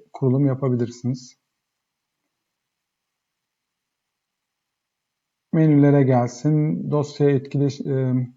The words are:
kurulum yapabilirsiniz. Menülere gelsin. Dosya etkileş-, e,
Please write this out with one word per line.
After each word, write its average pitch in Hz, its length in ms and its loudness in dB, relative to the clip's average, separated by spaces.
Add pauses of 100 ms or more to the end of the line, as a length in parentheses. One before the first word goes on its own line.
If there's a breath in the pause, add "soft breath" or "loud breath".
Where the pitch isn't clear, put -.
(140)
kurulum 135 320 0
yapabilirsiniz. 123 960 -4 (4000)
Menülere 143 500 4
gelsin. 151 880 -2
Dosya 147 380 -2
etkileş-, 139 520 -2
e, 131 320 -4 (240)